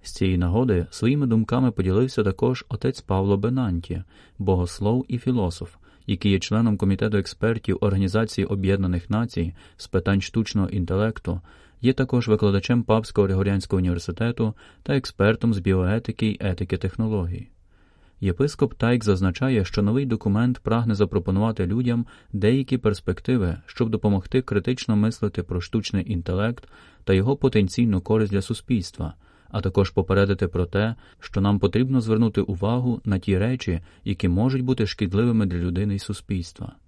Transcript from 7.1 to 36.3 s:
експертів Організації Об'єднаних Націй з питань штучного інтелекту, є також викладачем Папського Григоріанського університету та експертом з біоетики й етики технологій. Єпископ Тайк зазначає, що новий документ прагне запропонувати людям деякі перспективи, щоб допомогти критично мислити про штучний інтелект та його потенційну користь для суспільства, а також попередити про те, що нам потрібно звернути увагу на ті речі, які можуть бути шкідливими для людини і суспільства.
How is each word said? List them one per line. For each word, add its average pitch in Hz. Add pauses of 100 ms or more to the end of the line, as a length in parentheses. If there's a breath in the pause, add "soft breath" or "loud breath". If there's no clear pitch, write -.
експертів 110
Організації 98
Об'єднаних 95
Націй 104 (220 loud breath)
з -
питань 98
штучного 104
інтелекту, 95 (400 soft breath)
є 123
також 123
викладачем 107
Папського 110
Григоріанського 95
університету 92 (280 loud breath)
та 143
експертом 110
з 98
біоетики 95
й 104
етики 95
технологій. 101 (720 soft breath)
Єпископ 113
Тайк 117
зазначає, 98
що -
новий 123
документ 117
прагне 113
запропонувати 98
людям 120 (260 loud breath)
деякі 123
перспективи, 101 (100)
щоб 113
допомогти 104
критично 107
мислити 107
про 87
штучний 98
інтелект 95 (360 loud breath)
та 98
його 113
потенційну 107
користь 107
для 98
суспільства, 95 (360 soft breath)
а 104
також 95
попередити 98
про 90
те, 107 (260 soft breath)
що -
нам 101
потрібно 123
звернути 110
увагу 110
на 98
ті 95
речі, 101 (240 soft breath)
які 98
можуть 127
бути 123
шкідливими 107
для 90
людини 90
і 98
суспільства. - (160)